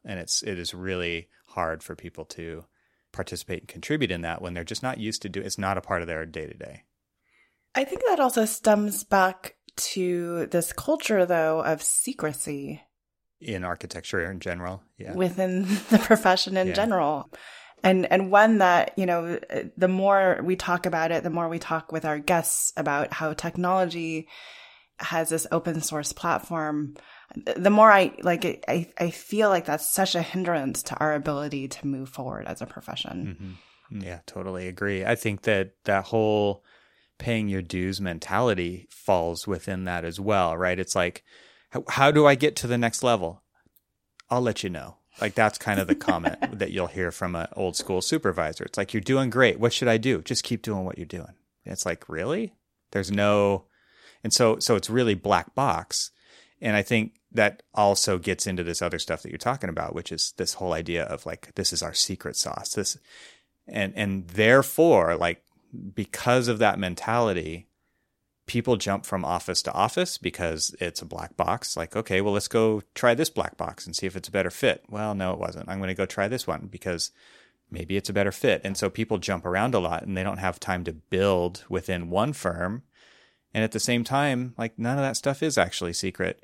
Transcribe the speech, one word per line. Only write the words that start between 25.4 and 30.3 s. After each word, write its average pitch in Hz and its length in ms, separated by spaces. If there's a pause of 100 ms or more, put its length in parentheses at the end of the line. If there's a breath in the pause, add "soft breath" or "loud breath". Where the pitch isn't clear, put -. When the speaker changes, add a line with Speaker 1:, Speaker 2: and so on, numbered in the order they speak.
Speaker 2:
open 160 280
source 151 320
platform, 151 840 (500 loud breath)
th-, - 120
the 185 120
more 214 200
I, 196 220 (100)
like, 170 220
I, - 240
I, 165 200 (180)
I 175 60
feel 214 360
like 180 180
that's - 240
such 190 260
a 170 60
hindrance 170 640